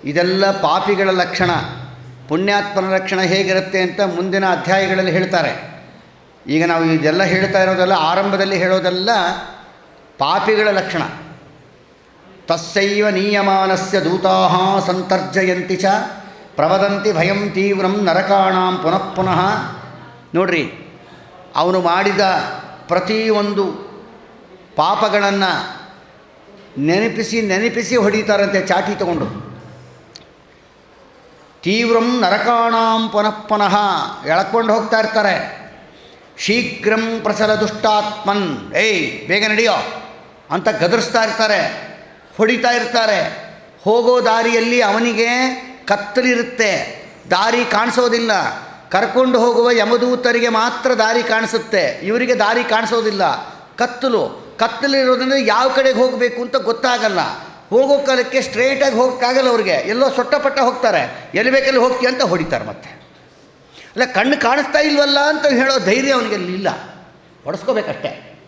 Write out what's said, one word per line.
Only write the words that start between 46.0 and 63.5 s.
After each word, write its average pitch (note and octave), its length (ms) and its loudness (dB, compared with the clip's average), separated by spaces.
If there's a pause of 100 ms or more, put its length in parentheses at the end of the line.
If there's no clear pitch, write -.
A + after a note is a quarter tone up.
ದಾರಿ A#3 340 2
ಕಾಣಿಸೋದಿಲ್ಲ. A#3 680 0 (580)
ಕರ್ಕೊಂಡು A3+ 520 2
ಹೋಗುವ A#3+ 300 4
ಯಮದೂತರಿಗೆ A#3+ 800 2
ಮಾತ್ರ A#3+ 460 0
ದಾರಿ A3+ 280 2
ಕಾಣಿಸುತ್ತೆ, G#3+ 840 0
ಇವರಿಗೆ A#3+ 280 0
ದಾರಿ A#3 300 0
ಕಾಣಿಸೋದಿಲ್ಲ. A3 580 0 (540)
ಕತ್ತಲು, A#3+ 840 -2
ಕತ್ತಲಿರೋದ್ರಿಂದ B3+ 720 0
ಯಾವ B3 360 2
ಕಡೆಗೆ C4 300 2
ಹೋಗಬೇಕು B3 440 0
ಅಂತ A#3+ 140 -4
ಗೊತ್ತಾಗಲ್ಲ. A3+ 600 0 (520)
ಹೋಗೋ C#4 360 4
ಕಾಲಕ್ಕೆ B3+ 360 0
ಸ್ಟ್ರೇಟಾಗಿ C4 540 0
ಹೋಗೋಕ್ಕಾಗಲ್ಲ B3+ 520 2
ಅವ್ರಿಗೆ, A3 220 2
ಎಲ್ಲೋ G#3+ 400 2
ಸೊಟ್ಟಪಟ್ಟ C4+ 500 0
ಹೋಗ್ತಾರೆ. A3+ 760 0
ಎಲ್ಲಿ B3+ 180 2
ಬೇಕಲ್ಲಿ C4+ 280 4
ಹೋಗ್ತೀಯ B3 280 2
ಅಂತ B3+ 140 0
ಹೊಡಿತಾರೆ D#3+ 420 -2
ಮತ್ತೆ. G#2 240 -14 (1080)